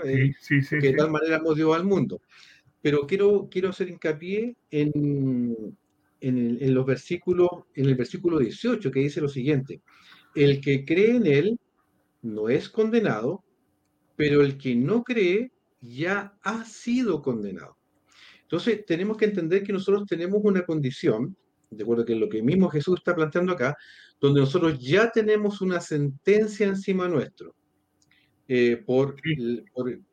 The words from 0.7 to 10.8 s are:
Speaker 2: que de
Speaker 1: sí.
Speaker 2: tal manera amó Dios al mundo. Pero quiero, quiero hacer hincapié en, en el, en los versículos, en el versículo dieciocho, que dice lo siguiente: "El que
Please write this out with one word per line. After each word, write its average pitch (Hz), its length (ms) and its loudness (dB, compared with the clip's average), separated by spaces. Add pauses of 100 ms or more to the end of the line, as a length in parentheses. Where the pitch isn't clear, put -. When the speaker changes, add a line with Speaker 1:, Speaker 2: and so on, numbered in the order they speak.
Speaker 2:
que 139 80 2
de 135 40 4
Speaker 1:
sí. 131 60 0
Speaker 2:
tal 156 140 2
manera 156 260 0
amó 160 160 0
Dios 160 220 2
al 170 100 0
mundo. 139 360 -2 (600)
Pero 143 260 0
quiero, 196 420 2
quiero 185 200 -2
hacer 185 200 -6
hincapié 175 640 -6 (160)
en, 143 840 -2 (640)
en 127 160 -2
el, 120 260 -2
en 135 100 2
los 127 120 2
versículos, 175 640 0 (260)
en 135 100 0
el 135 100 4
versículo 156 440 -2
dieciocho, 147 520 -2
que 135 80 -2
dice 143 220 -2
lo 147 80 0
siguiente: 135 520 -2 (540)
"El 143 260 4
que 139 240 0